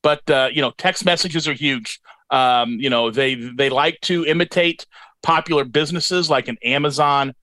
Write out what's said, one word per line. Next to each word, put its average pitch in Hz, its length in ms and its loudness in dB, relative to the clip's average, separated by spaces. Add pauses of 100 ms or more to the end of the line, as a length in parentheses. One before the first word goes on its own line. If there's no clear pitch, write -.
But, 147 260 2
uh, 131 240 4
you 147 80 -2
know, 127 160 0
text - 280 -2
messages 165 420 0
are 151 60 -2
huge. 131 480 -4 (300)
Um, 123 500 2
you 135 100 -2
know, 117 220 0
they, 131 240 0
they 123 340 -2
like 147 320 0
to 170 240 -2
imitate 170 600 0 (360)
popular 160 420 2
businesses 156 640 -2
like 131 200 0
an 113 160 -6
Amazon 139 680 2 (100)